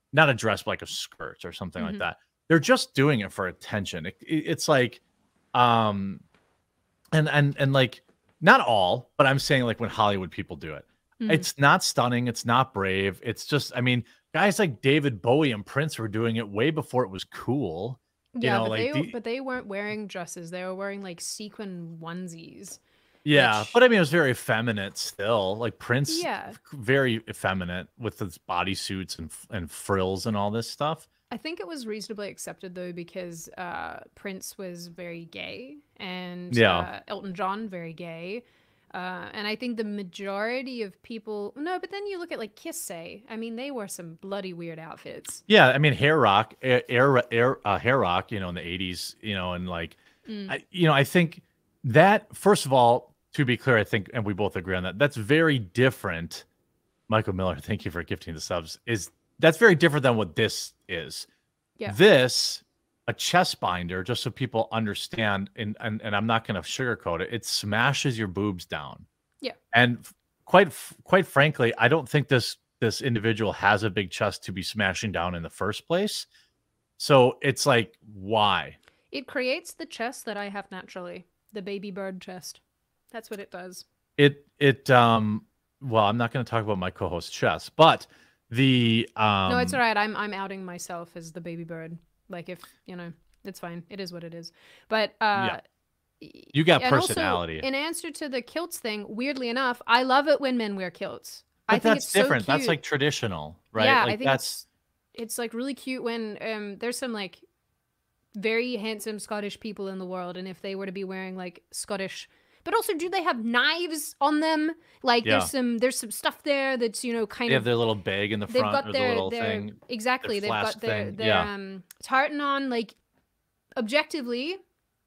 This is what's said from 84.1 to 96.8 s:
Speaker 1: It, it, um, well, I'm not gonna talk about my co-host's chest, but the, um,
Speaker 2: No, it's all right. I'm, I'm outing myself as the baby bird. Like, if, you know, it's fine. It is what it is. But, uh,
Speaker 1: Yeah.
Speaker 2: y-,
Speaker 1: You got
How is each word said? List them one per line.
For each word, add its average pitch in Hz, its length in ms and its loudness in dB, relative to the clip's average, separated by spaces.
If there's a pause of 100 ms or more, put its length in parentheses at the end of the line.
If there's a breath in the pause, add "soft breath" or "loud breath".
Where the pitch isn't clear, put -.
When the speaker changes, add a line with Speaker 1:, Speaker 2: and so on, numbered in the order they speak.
Speaker 1:
It, 143 300 4 (120)
it, 139 320 2
um, 113 560 6 (340)
well, 110 240 2
I'm 104 140 2
not 117 140 -2
gonna 127 120 -4
talk 113 180 -2
about 104 160 -2
my 90 120 -4
co-host's 87 400 -6
chest, - 440 -2
but 151 320 6 (440 soft breath)
the, 120 640 4
um, 101 360 2
Speaker 2:
No, 92 60 2
it's - 160 -2
all 262 60 0
right. 226 160 2
I'm, 208 200 -2
I'm 208 180 -6
outing 190 300 -10
myself 175 520 -12
as 165 160 -16
the 175 80 -12
baby 170 240 -10
bird. 165 340 -12 (300)
Like, 175 200 -12
if, 180 120 -12 (260)
you 180 80 -16
know, 175 180 -12 (320)
it's 196 140 -14
fine. 170 320 -12
It 202 80 -16
is 185 140 -10
what 170 100 -14
it 165 120 -14
is. 170 180 -16 (360 soft breath)
But, 214 320 0
uh, 226 40 0 (260)
Speaker 1:
Yeah. - 100 -6 (640)
Speaker 2:
y-, - 80 -18 (240)
Speaker 1:
You 143 100 4
got 156 180 8